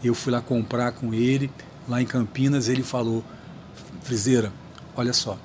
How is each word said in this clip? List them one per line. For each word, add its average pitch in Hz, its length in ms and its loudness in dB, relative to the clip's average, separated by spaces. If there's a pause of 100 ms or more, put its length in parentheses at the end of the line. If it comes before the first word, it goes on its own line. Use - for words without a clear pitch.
eu 120 100 4
fui 123 180 0
lá 120 100 2
comprar 120 500 0
com 120 240 -4
ele, 135 340 4 (400)
lá 123 100 0
em 127 60 4
Campinas, 131 640 2
ele 131 140 2
falou, 113 400 0 (800)
"Friseira, 113 480 4 (440)
olha 120 180 0
só 95 320 0